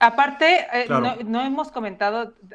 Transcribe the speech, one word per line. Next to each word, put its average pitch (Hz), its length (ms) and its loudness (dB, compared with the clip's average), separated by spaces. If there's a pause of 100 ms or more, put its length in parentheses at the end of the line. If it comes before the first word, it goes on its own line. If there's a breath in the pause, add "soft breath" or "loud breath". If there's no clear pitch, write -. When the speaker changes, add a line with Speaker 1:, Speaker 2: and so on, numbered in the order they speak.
Speaker 1:
Aparte, 269 720 4
eh, 247 160 -2
Speaker 2:
Claro. 247 340 0
Speaker 1:
no, 220 80 -8
no 226 160 -2
hemos 294 240 -4
comentado 214 640 -6 (200)